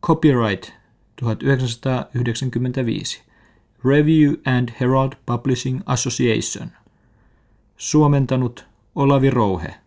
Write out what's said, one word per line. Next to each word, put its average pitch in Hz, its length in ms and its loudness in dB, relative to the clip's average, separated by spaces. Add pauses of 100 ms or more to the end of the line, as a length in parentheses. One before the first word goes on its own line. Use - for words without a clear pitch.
Copyright 123 640 2 (440)
tuhat 113 260 -4
yhdeksänsataayhdeksänkymmentäviisi. 123 1800 -2 (640)
Review 147 500 4 (100)
and 123 240 0 (120)
Herald 131 320 2 (140)
Publishing 131 600 -4
Association. 120 840 -2 (1040)
Suomentanut 135 920 0 (280)
Olavi 139 360 2
Rouhe. 98 440 -2 (120)